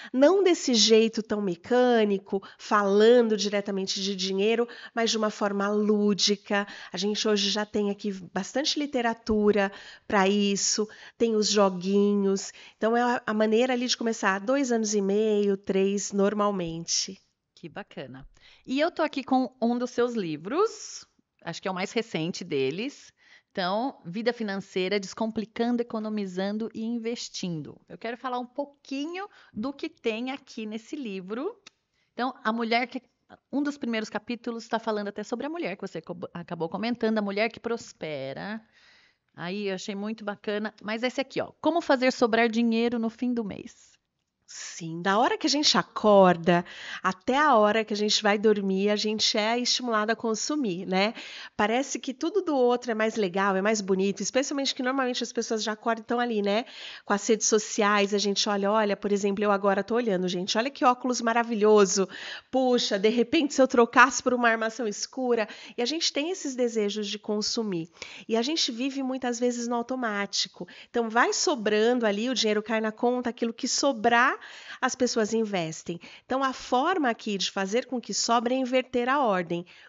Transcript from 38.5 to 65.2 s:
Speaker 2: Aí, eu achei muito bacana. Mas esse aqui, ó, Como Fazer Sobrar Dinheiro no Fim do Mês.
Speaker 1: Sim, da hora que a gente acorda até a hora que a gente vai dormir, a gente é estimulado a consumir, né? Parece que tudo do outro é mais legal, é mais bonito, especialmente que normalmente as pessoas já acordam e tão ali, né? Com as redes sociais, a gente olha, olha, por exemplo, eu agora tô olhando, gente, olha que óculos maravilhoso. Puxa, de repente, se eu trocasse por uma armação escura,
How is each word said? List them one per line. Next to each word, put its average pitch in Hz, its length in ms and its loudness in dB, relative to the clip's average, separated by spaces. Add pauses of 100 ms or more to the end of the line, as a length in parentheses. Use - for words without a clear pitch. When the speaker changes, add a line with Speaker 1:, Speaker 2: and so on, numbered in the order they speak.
Speaker 2:
Aí, 196 320 -6
eu 190 80 -4
achei 196 200 -8
muito 208 280 -8
bacana. 208 480 -4 (120)
Mas 220 180 -6
esse 254 180 -2
aqui, 262 220 -4
ó, 98 180 -6
Como 320 220 2
Fazer 254 320 2
Sobrar 226 340 4
Dinheiro 233 520 2
no 226 100 -2
Fim 247 240 -4
do 233 100 -4
Mês. - 540 -14 (520)
Speaker 1:
Sim, 165 520 -10
da 196 180 2
hora 370 180 2
que - 80 -6
a 302 40 2
gente 285 280 2
acorda 180 840 6 (400)
até 190 340 -2
a 294 180 6
hora 214 280 4
que 214 100 -4
a 202 40 -2
gente 208 260 2
vai 208 140 4
dormir, 202 520 4
a 208 60 4
gente 214 420 0
é 220 220 0
estimulado 233 500 0
a 226 60 2
consumir, 220 680 -2
né? 190 280 2 (440)
Parece 240 420 0
que - 140 -8
tudo 359 280 -2
do 339 140 -2
outro 247 340 2
é 226 40 0
mais 220 240 -2
legal, 190 400 0
é 190 40 2
mais 208 200 2
bonito, 196 420 0
especialmente 269 500 -2
que - 80 -8
normalmente 254 400 -2
as 226 120 -8
pessoas 226 280 -4
já 214 120 -4
acordam 226 280 -4
e 214 40 -16
tão 240 120 -2
ali, 240 240 0
né? 202 220 0 (400)
Com - 80 -4
as 202 160 0
redes 214 180 2
sociais, 208 680 2
a 208 40 2
gente 202 300 0
olha, 202 240 0
olha, 208 240 2
por 196 160 -4
exemplo, 202 320 0
eu 208 80 4
agora 196 320 2
tô 220 120 -2
olhando, 190 340 0
gente, 185 280 -2
olha 233 120 0
que 277 160 -2
óculos 247 340 2
maravilhoso. 214 880 4 (420)
Puxa, 247 480 2
de 196 120 2
repente, 240 440 2
se - 80 4
eu 262 60 6
trocasse 240 560 4
por 254 100 2
uma 240 140 2
armação 220 400 -2
escura, 233 580 -2 (320)